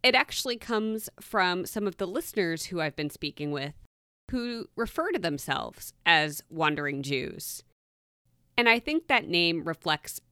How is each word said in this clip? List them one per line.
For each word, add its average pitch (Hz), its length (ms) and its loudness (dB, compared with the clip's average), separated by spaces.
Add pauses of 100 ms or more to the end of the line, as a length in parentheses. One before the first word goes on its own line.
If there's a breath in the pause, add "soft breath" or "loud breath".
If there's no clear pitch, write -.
It 254 120 6
actually 254 420 0
comes 220 540 -2 (100)
from 180 460 0
some 208 200 -2
of 185 120 -4
the 196 80 -2
listeners 180 600 -2
who 175 140 -4
I've 151 160 -2
been 151 140 -2
speaking 147 400 -6
with 143 240 -4 (560)
who 240 460 -4
refer 320 360 -2
to 339 60 0
themselves 143 760 -4 (140)
as 156 420 4
Wandering 147 540 0
Jews. - 600 -4 (920)
And 240 120 6
I 233 100 6
think 311 280 -2
that 233 220 2
name 170 360 2
reflects 160 560 -2 (120)